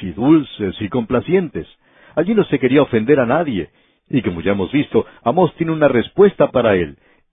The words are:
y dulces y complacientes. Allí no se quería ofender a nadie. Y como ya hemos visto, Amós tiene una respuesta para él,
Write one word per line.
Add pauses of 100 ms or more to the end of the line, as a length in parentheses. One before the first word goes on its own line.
y
dulces
y
complacientes. (480)
Allí
no
se
quería
ofender
a
nadie. (380)
Y
como
ya
hemos
visto, (160)
Amós
tiene
una
respuesta
para
él, (360)